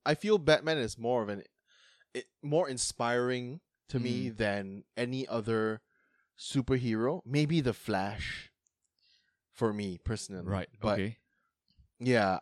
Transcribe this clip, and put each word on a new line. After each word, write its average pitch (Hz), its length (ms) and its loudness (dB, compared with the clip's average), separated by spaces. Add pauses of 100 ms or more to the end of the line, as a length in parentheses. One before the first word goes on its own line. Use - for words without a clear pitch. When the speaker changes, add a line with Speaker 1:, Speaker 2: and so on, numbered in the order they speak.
Speaker 1:
I 151 80 4
feel 208 240 2
Batman 156 400 4
is 110 180 -2
more 120 260 0
of 104 60 -4
an, 101 140 -4 (720)
it, 123 120 -6 (160)
more 147 260 2
inspiring 123 920 0 (280)
to 135 120 -2
me 123 300 -2
Speaker 2:
Mm. 110 60 -8
Speaker 1:
than 101 480 -2 (120)
any 127 320 -2
other 110 540 0 (560)
superhero. 127 880 0
Maybe 147 340 2
the 123 140 2
Flash, - 760 -4 (1040)
for 113 200 0
me 98 260 -6
personally. 98 500 -6
Speaker 2:
Right, 95 200 -2 (120)
Speaker 1:
But 107 140 0
Speaker 2:
okay. 101 240 -2 (800)
Speaker 1:
yeah, 110 420 2